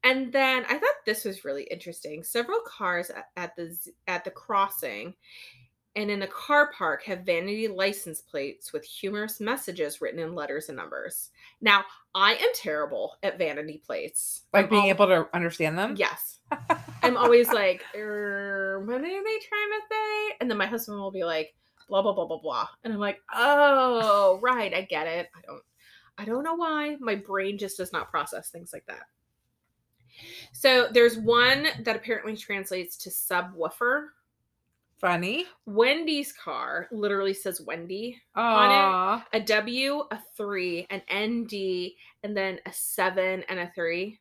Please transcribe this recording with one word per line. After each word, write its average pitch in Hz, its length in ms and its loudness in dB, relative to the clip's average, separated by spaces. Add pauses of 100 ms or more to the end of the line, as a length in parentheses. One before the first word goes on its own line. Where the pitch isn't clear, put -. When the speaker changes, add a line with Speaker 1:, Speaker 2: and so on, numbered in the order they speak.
Speaker 1:
And 262 280 2
then 262 360 2
I 247 100 0
thought 554 280 0
this 220 180 -2
was 190 200 -8
really 139 200 -6
interesting. 170 580 -12
Several 247 440 -2
cars 180 440 -4
a-, - 140 -12 (140)
at 175 180 -8
the 170 160 -10
z-, - 200 -14 (140)
at 180 180 -4
the 185 60 -8
crossing 175 840 -4 (840)
and 208 140 -4
in 202 100 -2
the 190 80 -4
car - 480 4
park 156 280 -2
have 180 220 -6
vanity 196 400 0
license 190 540 -2
plates - 520 -8
with 156 120 -6
humorous 208 560 -8
messages 208 600 -4
written 165 200 -6
in 165 160 -6
letters 147 320 -6
and 139 80 -10
numbers. - 540 -10 (300)
Now, 202 240 6 (300)
I 202 200 6
am 466 200 2
terrible 151 720 -4
at 147 140 -2
vanity 151 460 -4
plates. - 580 -6 (100)
Speaker 2:
Like, 196 140 8
Speaker 1:
I'm 196 40 -4
Speaker 2:
being 208 140 6
Speaker 1:
al- 196 60 4
Speaker 2:
able 190 180 6
to 170 260 6
understand 165 420 0
them? 202 220 -2
Speaker 1:
Yes. - 400 -4 (320)
Speaker 2:
<laughs> - 320 -2
Speaker 1:
I'm 247 140 4
always 240 360 8
like, 190 300 2 (140)
"Er, 196 880 -4
what 240 100 -4
are 262 40 -2
they 320 80 -6
trying 415 640 -4
to 427 100 -4 (100)
say?" 427 500 -4
And 247 80 -2
then 214 100 -2
my 214 80 0
husband 214 340 -8
will 196 100 -6
be 190 140 -4
like, 160 300 -4 (340)
"Blah, 196 140 2
blah, 202 100 2
blah, 180 140 -2
blah, 160 140 -6
blah." 131 280 -4 (160)
And 226 80 -4
I'm 208 80 -4
like, 202 200 -2 (140)
"Oh, 240 1040 6
right, 233 320 2
I 185 100 0
get 160 260 -4
it." 170 280 -4
I 165 100 -20
don't, - 160 -16 (540)
I 208 80 -10
don't 240 200 -2
know 330 100 0
why. 302 460 -2
My 220 160 -2
brain 196 420 -4
just 196 180 -6
does 180 160 -6
not 165 180 -6
process - 400 -6
things - 220 -18
like - 140 -16
that. - 160 -14 (1500)
So 254 400 4
there's 233 240 8
one 240 520 4 (160)
that 226 120 0
apparently 220 400 -6
translates 190 600 -6
to 185 120 -12
subwoofer. 185 960 -2 (920)
Speaker 2:
Funny. 185 460 0 (220)
Speaker 1:
Wendy's 285 680 2
car 151 580 -6
literally 202 440 0
says 190 260 -6
Wendy 185 600 -8 (140)
on 220 360 6
it. 202 40 8
Speaker 2:
Aw. 196 580 4
Speaker 1:
A 220 80 2
W, 247 720 0
a 220 80 -6 (180)
three, 185 540 -4
an 190 160 -8
N 220 380 -2
D, 185 520 -4 (280)
and 208 120 -6
then 190 300 -2
a - 60 -14
seven 185 760 -2
and 185 120 -4
a 175 160 -6
three. 175 440 -4